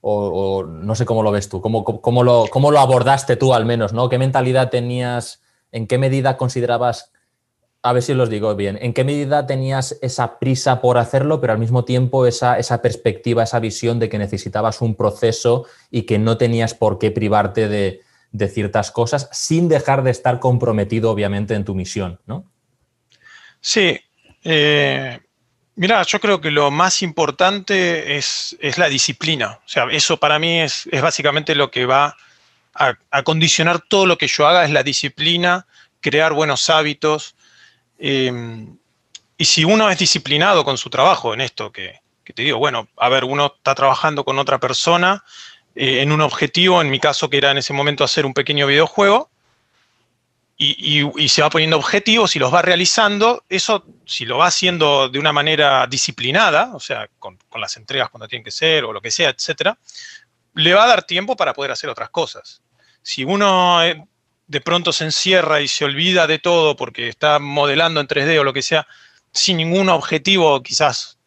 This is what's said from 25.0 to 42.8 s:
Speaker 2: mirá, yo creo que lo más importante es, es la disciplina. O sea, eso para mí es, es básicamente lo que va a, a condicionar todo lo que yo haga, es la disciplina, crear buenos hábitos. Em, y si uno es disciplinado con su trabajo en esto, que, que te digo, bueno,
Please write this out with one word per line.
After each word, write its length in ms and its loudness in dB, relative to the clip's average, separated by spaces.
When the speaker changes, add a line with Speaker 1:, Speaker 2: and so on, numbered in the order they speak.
Speaker 2:
mirá, 280 2
yo 160 -4
creo 200 0
que 100 -4
lo 200 2
más 320 0
importante 1120 -2
es, 440 -8
es 180 -4
la 100 2
disciplina. 760 -4
O 40 -20
sea, 220 0
eso 280 0
para 200 2
mí 220 0
es, 300 -4
es 120 -2
básicamente 520 0
lo 160 0
que 160 -2
va 300 2
a, 200 0
a 120 0
condicionar 580 0
todo 260 2
lo 120 2
que 100 -2
yo 180 2
haga, 180 6
es 60 0
la 120 2
disciplina, 840 -2
crear 320 2
buenos 380 -2
hábitos. 640 0
Em, 800 -6
y 80 0
si 180 2
uno 260 4
es 80 0
disciplinado 680 0
con 140 -4
su 120 -10
trabajo 440 2
en 60 -8
esto, 320 -8
que, 280 -16
que 100 -20
te 80 -6
digo, 160 0
bueno, 300 -2